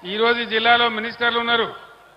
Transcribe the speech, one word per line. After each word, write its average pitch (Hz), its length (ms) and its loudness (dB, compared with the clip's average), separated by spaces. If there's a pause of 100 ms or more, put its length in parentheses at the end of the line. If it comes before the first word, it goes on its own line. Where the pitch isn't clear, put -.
(120)
ఈరోజు 233 280 2
ఈ 233 60 -4
జిల్లాలో 233 420 2
మినిస్టర్లు 233 560 -2
ఉన్నారు, 233 240 0 (480)